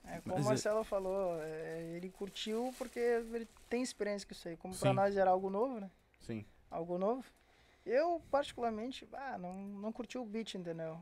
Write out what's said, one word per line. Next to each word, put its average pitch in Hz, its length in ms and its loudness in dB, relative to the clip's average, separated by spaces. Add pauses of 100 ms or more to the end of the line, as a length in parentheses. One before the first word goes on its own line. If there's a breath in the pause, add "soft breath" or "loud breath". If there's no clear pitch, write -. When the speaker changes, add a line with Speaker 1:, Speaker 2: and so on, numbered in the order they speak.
Speaker 1:
É, 170 140 -8
como - 160 -4
Speaker 2:
Mas 147 80 4
Speaker 1:
o - 20 4
Speaker 2:
é - 20 6
Speaker 1:
Marcelo 220 360 2
falou, 190 580 0
é, 160 540 -6
ele 180 120 -8
curtiu 220 680 -4
porque 247 200 -6
ele 233 500 0 (200)
tem 247 140 2
experiência 208 440 -2
com - 80 -12
isso - 140 -10
aí. 165 80 -6
Como 185 180 -10
pra - 160 4
Speaker 2:
Sim. 190 60 4
Speaker 1:
nós 202 200 4
era 190 140 8
algo 190 200 6
novo, 226 300 0
né? 190 100 -8 (300)
Speaker 3:
Sim. 110 240 -6 (260)
Speaker 1:
Algo 175 280 -2
novo. 233 260 2 (600 soft breath)
Eu, 330 460 4
particularmente, 240 800 0
ah, 262 260 -6
não, 180 160 -6
não 202 380 -6
curti 226 240 -8
o 254 80 -4
beat, 214 300 -6
entendeu? 165 480 -4